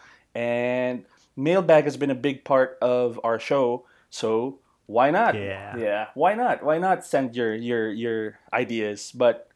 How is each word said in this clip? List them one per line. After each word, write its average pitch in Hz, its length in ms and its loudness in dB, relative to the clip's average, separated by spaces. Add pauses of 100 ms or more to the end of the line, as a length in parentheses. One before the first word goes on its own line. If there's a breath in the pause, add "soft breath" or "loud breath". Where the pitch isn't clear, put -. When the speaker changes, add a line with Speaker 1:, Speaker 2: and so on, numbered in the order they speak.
(340 soft breath)
Speaker 1:
And 123 720 -2 (320 soft breath)
mailbag 156 480 4
has 139 140 -4
been 139 140 -2
a 131 40 -2
big 135 300 -4
part 131 360 2
of 123 440 0
our 113 140 0
show, 131 460 0 (240 soft breath)
so 117 500 -2 (260)
why 120 260 4
not? 190 240 2
Speaker 2:
Yeah. 98 420 -6
Speaker 1:
Yeah, 107 360 -2
why 170 200 2
not? 220 300 -2
Why 156 140 0
not 180 280 0
send 131 300 -2
your, 117 180 0
your, 113 380 -2
your 110 480 -6 (140)
ideas? 110 600 -4
But 120 420 2